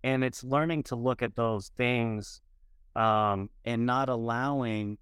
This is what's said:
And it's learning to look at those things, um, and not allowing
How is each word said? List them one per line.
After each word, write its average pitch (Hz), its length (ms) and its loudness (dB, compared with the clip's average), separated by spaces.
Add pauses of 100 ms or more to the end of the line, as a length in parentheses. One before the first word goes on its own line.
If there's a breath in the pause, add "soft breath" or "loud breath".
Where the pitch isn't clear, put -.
And 131 200 2
it's 123 200 -4
learning 151 400 0
to 123 120 -6
look 120 240 0
at 117 160 -2
those 113 400 0
things, 117 640 -2 (540)
um, 107 560 2 (140)
and 117 200 0
not 131 240 2
allowing 117 920 -2